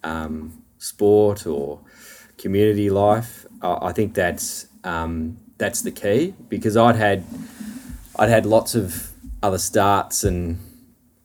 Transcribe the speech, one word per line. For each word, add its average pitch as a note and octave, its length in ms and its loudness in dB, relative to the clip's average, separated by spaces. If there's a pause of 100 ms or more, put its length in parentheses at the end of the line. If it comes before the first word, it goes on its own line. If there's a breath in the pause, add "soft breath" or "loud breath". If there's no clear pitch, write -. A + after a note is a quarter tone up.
um, D#2+ 600 -8 (160)
sport G#2 640 2
or D2 340 -6 (600 soft breath)
community G2+ 500 2
life. G#2 560 0 (160)
I, F2+ 280 -2
I - 20 -6
think G#2 240 -2
that's, - 520 -2 (160)
um, E2 540 -6 (220)
that's G#2 240 -4
the F#2 80 -6
key, C3+ 420 0 (140)
because A2 300 -2
I'd A#2 180 8
had, G2+ 280 2 (920 loud breath)
I'd A2+ 140 4
had A2 160 6
lots A2 300 2
of F2+ 360 -4 (300)
other F#2+ 160 0
starts G2+ 680 0
and, F2 360 -2 (640 soft breath)